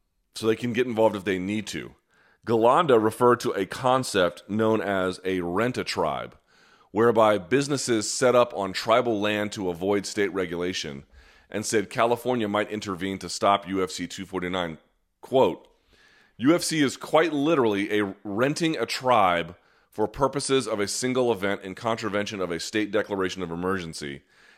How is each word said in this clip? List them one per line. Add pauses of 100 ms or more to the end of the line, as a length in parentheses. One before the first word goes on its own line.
(340)
so
they
can
get
involved
if
they
need
to. (520)
Galanda
referred
to
a
concept
known
as
a
rent-a-tribe, (540)
whereby
businesses
set
up
on
tribal
land
to
avoid
state
regulation, (460)
and
said
California
might
intervene
to
stop
U
F
C
two
forty-nine. (460)
Quote, (680)
"U
F
C
is
quite
literally
a
renting
a
tribe (320)
for
purposes
of
a
single
event
in
contravention
of
a
state
declaration
of
emergency, (340)